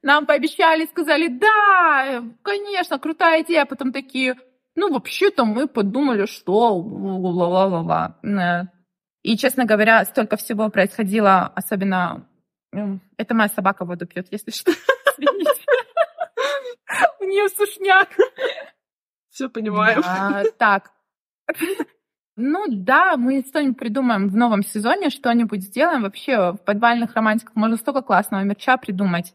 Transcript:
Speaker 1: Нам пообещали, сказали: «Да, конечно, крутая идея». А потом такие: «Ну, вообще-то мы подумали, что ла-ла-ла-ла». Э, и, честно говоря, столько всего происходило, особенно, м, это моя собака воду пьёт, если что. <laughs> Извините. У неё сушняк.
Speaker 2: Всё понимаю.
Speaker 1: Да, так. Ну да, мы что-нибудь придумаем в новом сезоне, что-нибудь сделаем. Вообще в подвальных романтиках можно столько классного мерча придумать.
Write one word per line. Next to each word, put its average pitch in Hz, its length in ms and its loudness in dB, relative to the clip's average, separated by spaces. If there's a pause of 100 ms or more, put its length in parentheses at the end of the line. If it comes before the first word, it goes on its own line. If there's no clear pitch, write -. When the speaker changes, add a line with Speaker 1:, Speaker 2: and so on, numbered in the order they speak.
Speaker 1:
Нам 285 240 2
пообещали, 320 580 2
сказали: 320 440 -2
«Да, 320 920 2 (200)
конечно, 403 560 -4
крутая 320 420 0
идея». 320 220 0
А - 20 2
потом 262 260 -6
такие: 262 440 -4 (400)
«Ну, 370 180 0
вообще-то 277 520 0
мы 220 220 -2
подумали, 220 600 0
что 214 500 0
ла-ла-ла-ла». 180 1500 -2
Э, 180 440 -2 (560)
и, 220 120 0
честно 254 300 0
говоря, 214 400 4
столько 214 320 -2
всего 220 320 -4
происходило, 196 880 2
особенно, 185 720 -4 (440)
м, 196 300 -8 (160)
это 226 160 -6
моя 214 160 2
собака 196 340 -2
воду 175 220 -10
пьёт, 180 240 -12
если 208 220 -12
что. - 200 -2
<laughs> - 460 0
Извините. 403 320 0 (1700)
У 403 40 -6
неё 392 260 0
сушняк. 381 600 2 (1200)
Speaker 2:
Всё 262 180 -8
понимаю. 214 540 0
Speaker 1:
Да, 196 400 -2 (160)
так. 202 320 2 (1500)
Ну 302 320 -2
да, 262 480 2
мы 262 240 0
что-нибудь 277 380 -2
придумаем 226 480 0
в 190 80 -2
новом 220 280 2
сезоне, 277 460 -2
что-нибудь 233 540 -2
сделаем. 262 400 0
Вообще 196 480 0
в 208 60 -10
подвальных 233 580 0
романтиках 220 400 0
можно 226 220 0
столько 262 240 -2
классного 202 420 0
мерча 208 340 0
придумать. 185 580 -4